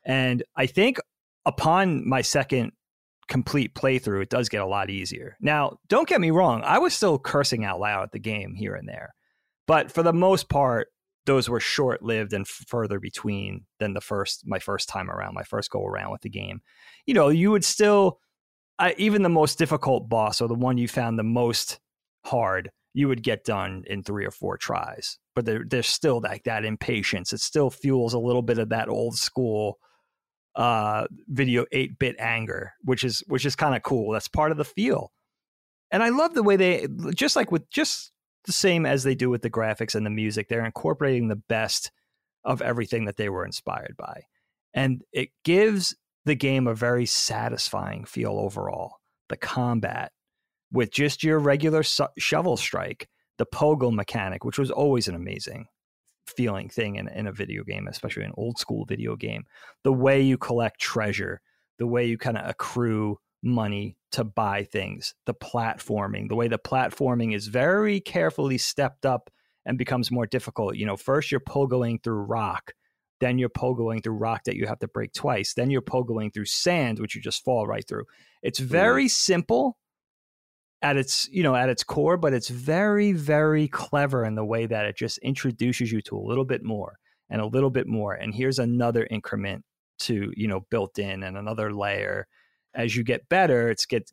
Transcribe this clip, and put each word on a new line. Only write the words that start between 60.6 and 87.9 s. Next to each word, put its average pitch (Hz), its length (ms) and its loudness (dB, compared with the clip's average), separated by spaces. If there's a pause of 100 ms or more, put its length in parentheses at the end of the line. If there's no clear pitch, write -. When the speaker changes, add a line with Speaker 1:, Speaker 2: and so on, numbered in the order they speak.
Speaker 1:
treasure, 98 640 -2 (360)
the 120 100 -2
way 120 180 2
you 117 120 0
kinda 110 300 -4
accrue 110 720 -2 (240)
money 104 540 -2 (140)
to 120 120 -2
buy 101 400 0
things, 98 520 -6 (100)
the 120 80 -4
platforming, 107 960 -4
the 107 60 -4
way 117 120 2
the 110 120 -2
platforming 123 720 0
is 104 140 -6
very 190 520 2
carefully 151 580 0
stepped - 480 -2
up 127 260 0 (340)
and 127 140 -2
becomes 123 320 -2
more 123 160 0
difficult. 110 480 -2
You 104 100 -4
know, 101 100 -2
first 143 360 0
you're 139 100 0
pogoing 123 640 0
through 110 180 -2
rock, 107 520 -4 (460)
then 123 200 2
you're 123 100 2
pogoing 117 540 -2
through 110 100 -4
rock 110 300 -2
that 98 120 -4
you 107 120 -4
have 117 120 -6
to 110 80 -8
break 110 260 -6
twice, 117 420 -2
then 127 160 0
you're 131 100 0
pogoing 117 500 -2
through 104 140 -6
sand, 139 540 0
which - 160 -6
you - 60 -10
just - 220 -6
fall 120 220 0
right 107 200 -6
through. 107 200 -8 (380)
It's - 160 -4
Speaker 2:
Mm-hmm. 131 100 -4
Speaker 1:
very 233 380 4
simple 233 680 2 (1080)
at 143 140 4
its, - 320 0
you 185 140 0
know, 135 120 4
at 127 140 4
its 120 140 0
core, 156 340 2
but 156 160 2
it's 120 160 0
very, 196 640 2
very 151 560 4
clever 139 580 0
in 107 100 -2
the 110 100 -2
way 113 200 0
that 110 200 0
it 104 120 -4
just - 220 -4
introduces 123 720 -2
you 110 100 -2
to 104 160 -8
a 101 100 -6
little 127 180 0
bit 131 180 -2
more 104 340 -6 (320)
and 110 120 -4
a 107 40 -2
little 131 240 2
bit 127 180 0
more. 104 260 -2